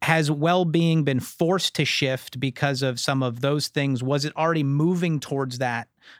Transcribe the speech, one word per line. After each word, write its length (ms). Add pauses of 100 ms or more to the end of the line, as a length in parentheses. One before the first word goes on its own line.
has 260
well-being 760
been 160
forced 560
to 100
shift 540
because 440
of 160
some 240
of 180
those 260
things? 360
Was 220
it 120
already 260
moving 560
towards 380
that, 300 (320)